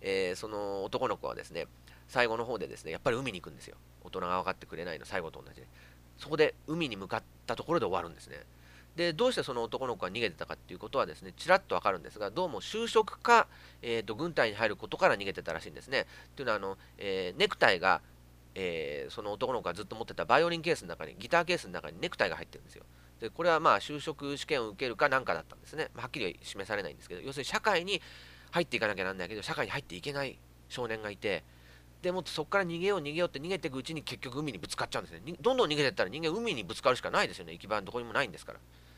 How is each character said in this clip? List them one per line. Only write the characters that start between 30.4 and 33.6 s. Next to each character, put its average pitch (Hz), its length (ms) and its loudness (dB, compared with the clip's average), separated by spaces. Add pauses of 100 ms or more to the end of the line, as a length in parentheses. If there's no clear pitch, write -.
少 120 180 -4
年 110 140 -2
が 107 80 -4
い 98 80 -10
て、 95 260 0 (560)
で、 180 120 0
も 185 80 -2
っ - 20 -8
と - 80 -8
そ 156 140 -4
っ - 20 -20
か - 100 0
ら 196 80 4
逃 170 160 -4
げ 180 60 0
よ 202 100 4
う、 180 40 -2
逃 - 20 -8
げ 143 100 -4
よ 170 140 2
う - 20 0
っ - 20 -4
て 135 100 -10
逃 156 80 -10
げ 190 100 -2
て 160 100 -4